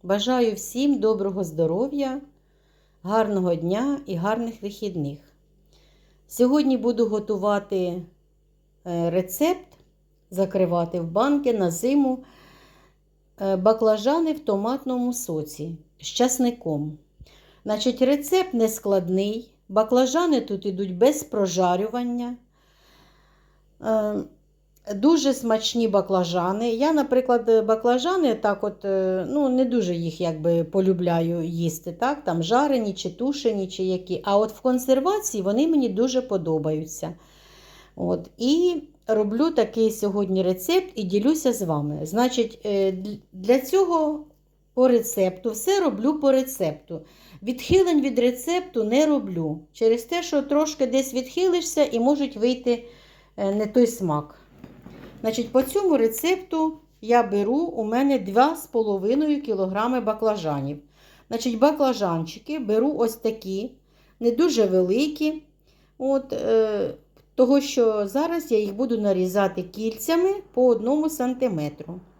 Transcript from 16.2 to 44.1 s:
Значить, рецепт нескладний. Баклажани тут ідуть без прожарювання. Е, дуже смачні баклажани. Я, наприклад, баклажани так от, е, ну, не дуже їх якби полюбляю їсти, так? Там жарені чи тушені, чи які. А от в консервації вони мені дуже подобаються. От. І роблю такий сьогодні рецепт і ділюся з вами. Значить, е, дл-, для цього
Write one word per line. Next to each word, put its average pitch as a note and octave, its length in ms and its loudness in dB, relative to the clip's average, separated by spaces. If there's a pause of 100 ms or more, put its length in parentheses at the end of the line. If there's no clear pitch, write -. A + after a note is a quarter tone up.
Значить, G#3+ 380 -2
рецепт C#4+ 520 0
нескладний. G3+ 1000 -2 (180)
Баклажани B3+ 720 2
тут G3 240 -8
ідуть F#3 320 -4
без C#4+ 260 4
прожарювання. A3 1120 -2 (1400)
Е, G#3+ 420 -2 (720)
дуже C4+ 380 4
смачні A3+ 540 0
баклажани. F#3+ 840 0
Я, C#4 220 2
наприклад, A#3+ 720 2
баклажани B3 680 2
так G3+ 280 -2
от, G#3 220 -8
е, F#3 440 0
ну, C#4 200 0
не B3+ 160 2
дуже G#3+ 300 0
їх E3 260 -4
якби E3 420 0
полюбляю E3+ 800 0
їсти, E3+ 480 -4
так? C#4+ 320 -2
Там E3+ 200 -2
жарені A#3 500 2
чи F#3+ 160 -8
тушені, A3+ 580 -2
чи F#3 160 -8
які. F#3 400 -4
А G3+ 140 2
от A3 140 2
в - 100 -20
консервації C4 840 0
вони A3 240 2
мені C#4 220 2
дуже B3 320 0
подобаються. D#3+ 920 -4 (840)
От. F3 420 -4
І D#4+ 440 2 (260)
роблю A3 440 2
такий A3+ 400 2
сьогодні G3 520 0
рецепт E4+ 520 0
і G#3+ 80 -6
ділюся A#3 500 2
з A3+ 80 -4
вами. D3 440 -2
Значить, A#3 600 0
е, G3 260 2
дл-, G3 260 -10 (160)
для G3+ 260 2
цього D#4 680 0 (480)